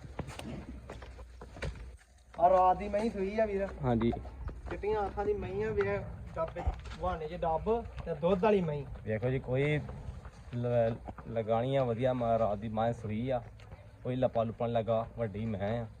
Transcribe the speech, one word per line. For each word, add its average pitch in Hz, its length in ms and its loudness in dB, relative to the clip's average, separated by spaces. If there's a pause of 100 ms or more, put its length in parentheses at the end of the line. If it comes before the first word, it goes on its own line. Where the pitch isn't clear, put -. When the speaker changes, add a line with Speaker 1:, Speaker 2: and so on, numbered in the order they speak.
(2500)
Speaker 1:
ਆ 175 80 8
ਰਾਤ 185 280 8
ਦੀ 202 120 -4
ਮਹੀਂ 208 220 2
ਸੂਈ 202 300 -2
ਆ 220 60 4
ਵੀਰ। 196 200 0 (180)
Speaker 2:
ਹਾਂਜੀ। 117 280 4 (580)
Speaker 1:
ਚਿੱਟੀਆਂ 403 360 0
ਅੱਖਾਂ 403 180 -2
ਦੀ 415 80 2
ਮਹੀਂ 392 320 -2
ਆ 440 60 0
ਵੀਰ, 403 280 2 (380)
ਡੱਬ, - 240 -2 (400)
ਬਹਾਨੇ 165 280 -2
ਚ 170 60 -8
ਡੱਬ 170 500 2 (200)
ਤੇ 165 100 -2
ਦੁੱਧ 180 300 4
ਵਾਲੀ 208 160 6
ਮਹੀਂ। 147 240 -2 (220)
Speaker 2:
ਵੇਖੋ 110 240 0
ਜੀ, 135 80 2
ਕੋਈ 139 420 2 (760)
ਲ-, 120 400 4 (380)
ਲਗਾਣੀ 113 440 2
ਆ 131 80 4
ਵਧੀਆ, 123 280 2
ਮ-, 117 260 4
ਰਾਤ 104 200 2
ਦੀ 113 100 -6
ਮਹੀਂ 110 240 2
ਸੂਈ 110 380 -2
ਆ, 120 120 0 (640)
ਕੋਈ 127 120 -2
ਲੱਪਾ 117 260 4
ਲੁੱਪਾ 113 240 -2
ਨੀ 117 60 0
ਲੱਗਾ, 113 340 2 (120)
ਵੱਡੀ 110 280 -2
ਮਹੀਂ 107 320 -2
ਆ। 113 80 -4 (140)